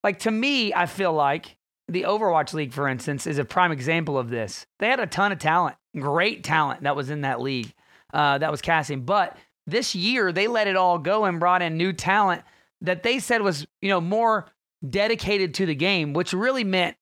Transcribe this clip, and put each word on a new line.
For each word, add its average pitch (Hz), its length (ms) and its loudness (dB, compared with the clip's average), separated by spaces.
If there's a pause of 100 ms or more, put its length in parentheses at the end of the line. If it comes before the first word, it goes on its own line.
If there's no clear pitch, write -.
like, 202 160 -2
to 226 120 0
me, 233 420 0
I 175 120 2
feel 180 280 -2
like 147 440 0 (300)
the 180 160 -2
Overwatch 180 500 2
League, 147 200 -4
for 139 140 -2
instance, 135 400 -4
is 147 120 -2
a 143 60 0
prime 180 260 0
example 151 460 -2
of 120 120 -2
this. 113 360 -6 (120)
They 214 100 -2
had 262 120 0
a 208 80 -2
ton 202 240 0
of 165 80 -6
talent, 160 360 2 (240)
great 165 440 0
talent 147 400 0
that 143 120 0
was 139 140 -6
in 151 120 -6
that 131 200 -2
league, 127 320 -4 (400)
uh, 143 240 2
that 151 140 0
was 147 100 -6
casting. 147 400 0
But 180 340 0 (320)
this 220 280 -2
year, 202 360 0
they 190 160 0
let 226 200 0
it 190 80 0
all 180 240 4
go 202 260 2
and 175 140 0
brought 180 220 4
in 160 160 -2
new 180 160 0
talent 190 500 2 (380)
that 180 220 -2
they 247 160 0
said 233 220 0
was, 165 260 -2 (140)
you 196 80 -2
know, 190 100 4
more 214 480 0 (400)
dedicated 196 680 0
to 190 100 2
the 156 100 0
game, 156 380 0
which 175 180 0
really 240 320 0
meant 185 380 0